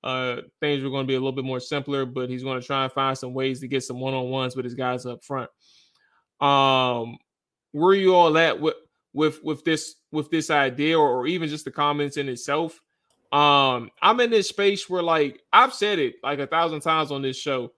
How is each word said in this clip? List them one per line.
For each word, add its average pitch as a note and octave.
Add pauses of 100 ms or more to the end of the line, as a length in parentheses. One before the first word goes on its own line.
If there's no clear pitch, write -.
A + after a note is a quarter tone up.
Uh, B2+ (220)
things D3
were C3+
gonna C3+
be C3+
a C3
little C3
bit C3
more C3
simpler, C3+
but B2+
he's B2+
gonna C3
try C3+
and C3
find C3+
some B2+
ways C3
to C3
get B2+
some B2+
one-on-ones C3
with B2+
his A#2+
guys B2+
up B2
front. C3 (920)
Um, C3 (540)
where E3+
you F#3
all E3
at D#3+
with, D3+ (380)
with, D3+
with D3+
this, D#3+ (160)
with D3+
this D#3+
idea C#3+
or, D3
or B2+
even E3
just D3+
the C3
comments D3
in C#3
itself? D3 (500)
Um, C#3 (100)
I'm A3
in A#3+
this A3
space G3+
where, F3+
like, D#3+ (120)
I've B3+
said G3+
it, B2+
like, C#3
a C#3
thousand D#3+
times D#3+
on C#3
this C3
show. C3